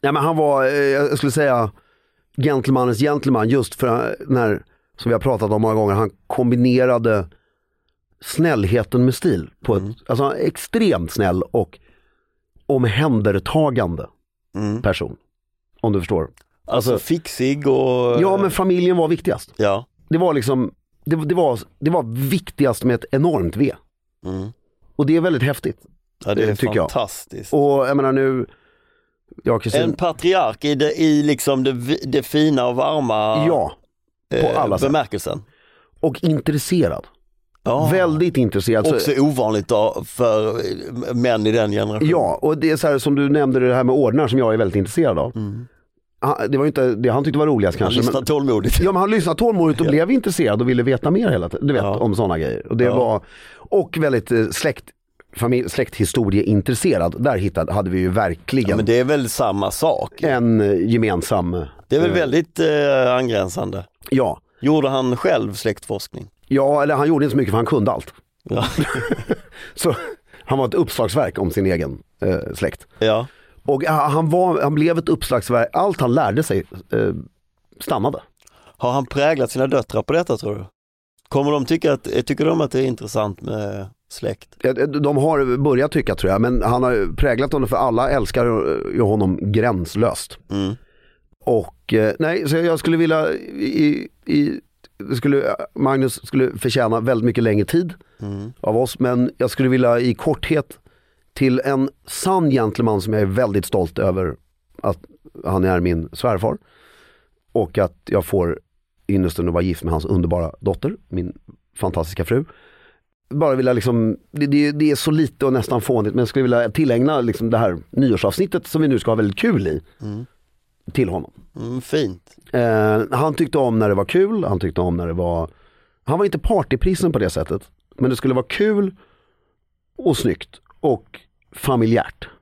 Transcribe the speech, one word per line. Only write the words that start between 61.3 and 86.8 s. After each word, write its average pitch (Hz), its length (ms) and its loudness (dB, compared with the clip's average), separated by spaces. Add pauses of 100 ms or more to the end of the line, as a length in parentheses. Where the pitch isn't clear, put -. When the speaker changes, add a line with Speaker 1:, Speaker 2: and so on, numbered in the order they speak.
Speaker 2:
Det 135 80 0
är 151 40 2
väl 175 100 2
Speaker 1:
eh, 190 60 0
Speaker 2:
väldigt, 156 440 0
eh, 143 540 2
angränsande. 98 680 -2 (260)
Speaker 1:
Ja. 127 300 0 (200)
Speaker 2:
Gjorde 143 280 2
han 127 280 0
själv 110 380 -2
släktforskning? - 760 -8 (200)
Speaker 1:
Ja, 139 320 2
eller 147 120 0
han 143 140 0
gjorde 151 160 2
inte 143 60 0
så 117 60 0
mycket 120 140 0
för 104 60 0
han 117 100 2
kunde 123 260 0
allt. - 220 -8 (280)
Speaker 2:
Ja. - 220 -4 (540)
Speaker 1:
<laughs> - 560 -10
Så 156 200 -2 (500)
han 139 140 -2
var 131 80 0
ett 107 80 -4
uppslagsverk 110 640 -2
om 92 120 -2
sin 95 160 0
egen, 82 360 -2 (180)
eh, 92 180 0 (160)
släkt. - 320 -6 (120)
Speaker 2:
Ja. 110 280 0 (360)
Speaker 1:
Och, 139 220 0
ja, 160 80 0
han 151 380 0
var, 175 320 2
han 143 120 0
blev 160 240 2
ett 165 100 -4
uppslagsverk. 120 640 0
Allt 185 280 0
han 123 140 2
lärde 127 280 0
sig, 95 220 -2 (280)
eh, 110 200 0 (680)
stannade. 131 380 -2 (580)
Speaker 2:
Har 123 160 -2
han 135 140 -2
präglat 139 440 0
sina 131 160 0
döttrar 127 360 -2
på - 100 -4
detta, 160 240 0
tror 104 180 -6
du? 95 100 -12 (640)
Kommer 143 240 0
de 143 120 0
tycka 160 280 0
att, - 200 -4
eh, - 100 0
tycker 151 220 -2
de 165 160 0
att 143 100 -2
det 131 100 0
är 135 60 0
intressant 107 560 -4
med 101 440 -8 (240)
släkt? - 380 -8 (140)
Speaker 1:
Ja, 127 100 2 (140)
de 147 300 0
har 139 400 2
börjat 139 360 0
tycka, 143 220 0
tror 95 180 0
jag, 101 80 2
men 120 220 2
han 120 200 2